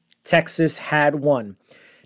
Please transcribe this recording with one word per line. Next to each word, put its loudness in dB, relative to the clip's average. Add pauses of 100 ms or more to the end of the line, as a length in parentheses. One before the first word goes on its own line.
(240)
Texas 0
had 0
one. -2 (500)